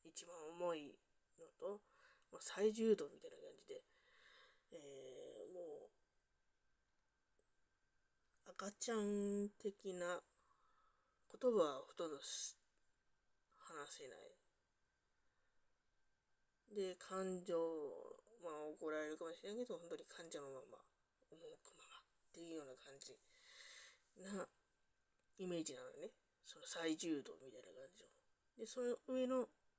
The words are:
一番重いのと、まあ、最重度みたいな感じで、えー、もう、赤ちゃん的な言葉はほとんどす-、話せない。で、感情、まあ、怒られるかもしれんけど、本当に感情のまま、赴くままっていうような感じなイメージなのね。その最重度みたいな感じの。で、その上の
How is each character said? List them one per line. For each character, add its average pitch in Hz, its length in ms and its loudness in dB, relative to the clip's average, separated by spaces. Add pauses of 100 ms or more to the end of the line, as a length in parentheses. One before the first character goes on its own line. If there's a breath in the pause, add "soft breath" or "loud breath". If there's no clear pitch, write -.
一 - 220 -4
番 175 100 -12 (120)
重 175 260 2
い 147 240 -6 (400)
の 160 80 -16 (120)
と、 202 220 -2 (520 loud breath)
ま 165 60 -10
あ、 - 40 -4
最 214 300 6
重 220 240 8
度 147 120 -2
み - 120 -14
た - 80 -12
い - 20 -10
な - 60 -14
感 - 200 -12
じ - 100 -20
で、 - 180 -10 (880 loud breath)
え 135 800 -10
ー、 185 40 -12
も 180 60 -8 (260)
う、 - 40 -18 (2500)
赤 190 220 -4
ち - 200 2
ゃ 226 40 6
ん 202 520 4 (100)
的 196 360 -2
な 175 280 0 (1080 soft breath)
言 254 220 6
葉 214 60 10
は 143 280 6
ほ - 80 -16
と 170 140 0
ん - 20 -2
ど 143 100 -6
す-、 - 380 0 (1000)
話 151 360 -6 (120)
せ 131 40 -8
な 117 80 -10
い。 - 200 -14 (2500)
で、 190 220 2
感 190 480 0
情、 180 120 2 (840)
ま 170 80 -4
あ、 - 20 -4 (260)
怒 156 120 0
ら 156 120 2
れ 151 60 0
る 156 80 -2
か 170 80 -4
も 165 80 -4
し - 120 -10
れ 202 100 -4
ん - 20 -2
け 247 80 2
ど、 190 140 -4
本 170 100 -10
当 160 80 -2
に 151 80 -8
感 - 260 -10
情 160 100 -2
の 139 100 -6
ま 135 100 -6 (100)
ま、 - 140 -16 (460)
赴 - 60 -16
く 165 40 -18 (360)
ま - 120 -20
ま - 100 -16
っ - 40 -18 (300)
て 165 80 -6
い 165 120 -6
う 160 40 -2
よ 156 60 -2
う 139 40 -8
な 131 80 -8
感 135 240 -16
じ - 200 -10 (1040 loud breath)
な 190 260 -2 (880)
イ 190 80 -2
メ 175 120 2
ー 156 60 0
ジ 143 100 -2
な 127 80 -8
の 127 160 -8
ね。 185 140 -6 (320)
そ - 140 -12
の - 80 -6
最 165 300 4
重 160 260 4
度 - 200 -8
み 135 80 -12
た - 80 -14
い - 40 -14
な - 120 -16
感 - 200 -12
じ - 100 -18
の。 - 60 -20 (480)
で、 226 80 -4
そ 247 160 -2
の 240 160 4 (100)
上 254 180 6
の 254 220 4 (300)